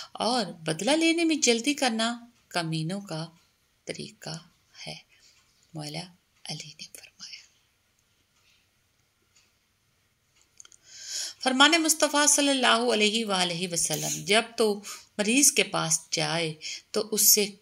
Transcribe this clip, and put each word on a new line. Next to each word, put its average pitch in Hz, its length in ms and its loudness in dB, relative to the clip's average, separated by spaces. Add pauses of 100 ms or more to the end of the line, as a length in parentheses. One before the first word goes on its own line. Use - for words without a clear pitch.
(120)
اور 226 340 -2
بدلہ 165 440 -4
لینے 330 340 2
میں 320 120 2
جلدی 240 380 2
کرنا 233 520 -2 (220)
کمینوں 160 520 -4
کا 165 300 -10 (540)
طریقہ - 540 -12 (480)
ہے۔ 156 80 -12 (800)
مولا 151 280 -10 (420)
علی 151 240 -14
نے - 160 -20 (120)
فرمایا۔ - 460 -20 (4000)
فرمان 262 280 6
مصطفیٰ 311 580 2
صلی 285 200 4
اللہ 240 440 4
علیہ 214 320 2
وآلہ 180 480 -2
وسلم، 151 520 -4
جب 202 180 4 (140)
تو 208 260 0 (360)
مریض 233 340 4
کے 196 120 2
پاس 165 360 -2 (100)
جائے 160 440 -2 (360)
تو 214 220 -4
اس - 220 4
سے 208 120 2 (160)